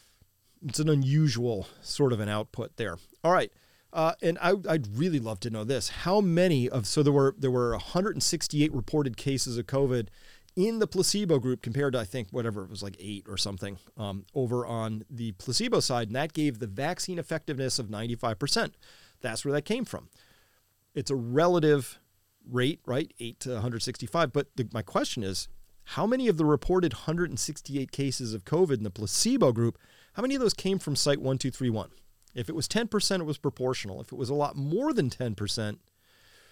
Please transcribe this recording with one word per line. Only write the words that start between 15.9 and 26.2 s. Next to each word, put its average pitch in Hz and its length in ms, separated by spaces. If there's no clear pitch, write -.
And 101 80
that 151 200
gave 143 260
the 117 80
vaccine 160 500
effectiveness 147 640
of 107 100
ninety-five 113 480
percent. 170 380
That's 113 220
where 139 80
that 147 120
came 233 200
from. - 240
It's - 160
a 139 60
relative 147 840
rate, 123 380
right? 131 320
Eight 117 220
to 127 160
a 107 40
hundred 117 220
sixty-five. 127 500
But - 220
the, 117 180
my 110 100
question 196 420
is, 95 240
how 165 180
many 254 220